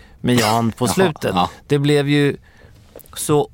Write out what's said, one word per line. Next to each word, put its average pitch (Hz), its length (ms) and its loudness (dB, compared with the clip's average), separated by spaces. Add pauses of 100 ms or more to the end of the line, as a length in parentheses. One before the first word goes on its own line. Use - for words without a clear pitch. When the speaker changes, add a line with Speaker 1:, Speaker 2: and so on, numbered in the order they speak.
(200)
Speaker 1:
med 123 200 2
Jan 110 320 0
på - 120 -4
Speaker 2:
<laughs> - 20 2
Jaha, - 80 -2
Speaker 1:
slutet. 170 400 -2
Speaker 2:
ja. 87 160 0 (160)
Speaker 1:
Det 143 120 0
blev 143 300 0
ju 143 280 0 (800)
så - 380 0